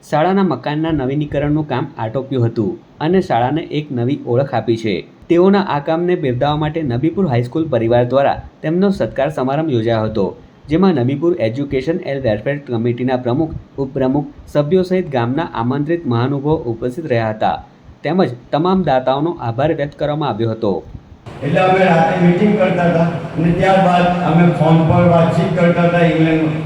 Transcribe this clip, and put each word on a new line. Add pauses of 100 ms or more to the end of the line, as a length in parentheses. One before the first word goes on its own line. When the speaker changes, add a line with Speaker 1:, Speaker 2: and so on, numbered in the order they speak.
Speaker 1:
શાળાના
મકાનના
નવીનીકરણનું
કામ (100)
આટોપ્યું
હતું (220)
અને
શાળાને
એક
નવી
ઓળખ
આપી
છે. (260)
તેઓના
આ
કામને
બિરદાવવા
માટે
નબીપુર
હાઈસ્કૂલ
પરિવાર
દ્વારા (200)
તેમનો
સત્કાર
સમારંભ
યોજાયો
હતો, (320)
જેમાં
નબીપુર
એજ્યુકેશન
એન્ડ
વેલફેર
કમિટીના
પ્રમુખ, (240)
ઉપપ્રમુખ, (220)
સભ્યો
સહિત
ગામના
આમંત્રિત
મહાનુભાવો
ઉપસ્થિત
રહ્યા
હતા, (400)
તેમજ (220)
તમામ
દાતાઓનો
આભાર
વ્યક્ત
કરવામાં
આવ્યો
હતો. (600)
Speaker 2:
એટલે
અમે
રાતે
મીટિંગ
કરતા
હતા (300)
અને
ત્યારબાદ (180)
અમે
ફોન
પર
વાતચીત
કરતા
હતા
ઇંગ્લેન્ડ (180)